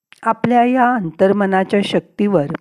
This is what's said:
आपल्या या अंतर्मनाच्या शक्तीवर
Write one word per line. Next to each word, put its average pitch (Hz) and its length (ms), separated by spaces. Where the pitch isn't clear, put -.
आपल्या 233 400
या 247 320
अंतर्मनाच्या 190 880
शक्तीवर 196 640